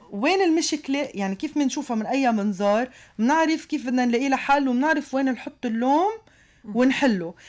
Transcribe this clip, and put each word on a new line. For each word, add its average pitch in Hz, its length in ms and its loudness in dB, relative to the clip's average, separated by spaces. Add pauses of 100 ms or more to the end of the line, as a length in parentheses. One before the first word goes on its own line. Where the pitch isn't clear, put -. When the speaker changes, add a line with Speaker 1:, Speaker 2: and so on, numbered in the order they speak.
(120)
Speaker 1:
وين 311 300 0
المشكلة؟ 302 720 0
يعني، 196 220 -4
كيف 302 220 -6
منشوفها 262 380 -2
من 214 100 -4
أي 254 260 0
منظار؟ 208 580 0 (280)
منعرف 311 480 2
كيف 247 220 -4
بدنا 247 180 2
نلاقي 247 240 0
لها 262 80 2
حل، 277 300 2
ومنعرف 277 460 0
وين 269 120 0
نحط 262 400 -4
اللوم 269 460 2 (540)
Speaker 2:
مم. 208 120 -6
Speaker 1:
ونحله. 240 560 2 (160)